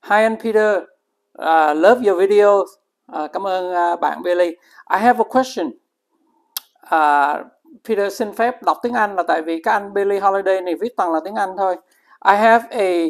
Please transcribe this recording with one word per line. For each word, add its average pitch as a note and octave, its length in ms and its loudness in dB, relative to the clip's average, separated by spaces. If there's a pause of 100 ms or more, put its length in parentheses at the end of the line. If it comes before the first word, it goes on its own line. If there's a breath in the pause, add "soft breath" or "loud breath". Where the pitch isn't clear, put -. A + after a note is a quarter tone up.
"Hi G#3 140 0
anh A3 280 2
Peter, G#3+ 340 0 (600)
à, D#3 360 2
love G3+ 360 4
your F3+ 100 0
videos." G3+ 480 4 (440)
À, D#3 200 -8
cảm G3 140 -8
ơn, F#3 260 -4
à, E3+ 240 0
bạn D#3+ 260 -4
Billie. F3 320 0 (360 soft breath)
"I F#3+ 80 0
have A3+ 200 2
a A#3 100 0
question." B3+ 420 -2 (1080)
À, D3 640 0 (440)
Peter G3+ 300 -2
xin G#3+ 140 -6
phép A#3+ 300 -4
đọc D#3+ 200 0
tiếng A#3+ 120 -4
Anh G#3 220 -2
là F3+ 60 -2
tại E3 200 -2
vì E3 200 -6
cái G#3+ 120 0
anh G3+ 200 -4
Billie G3+ 260 0
Holiday F#3+ 400 0
này F3+ 200 -4
viết E3+ 160 -8
toàn F3+ 160 -2
là D#3+ 120 -2
tiếng G3 100 -12
Anh G3 220 -6
thôi. F#3 200 -2 (520 soft breath)
"I G3 60 6
have A3+ 360 4
a, G#3 160 -2 (240)